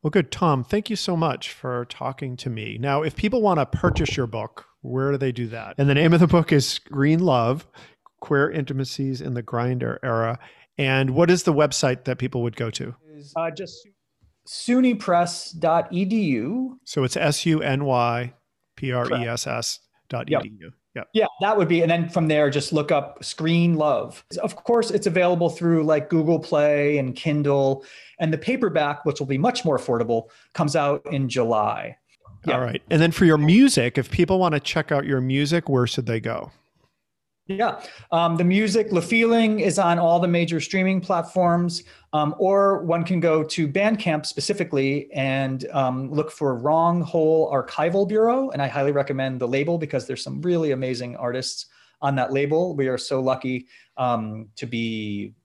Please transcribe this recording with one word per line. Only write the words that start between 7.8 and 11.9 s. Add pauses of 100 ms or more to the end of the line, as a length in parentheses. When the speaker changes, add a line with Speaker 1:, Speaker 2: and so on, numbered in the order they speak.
Speaker 1:
Queer
Intimacies
in
the
Grindr
Era. (380)
And
what
is
the
website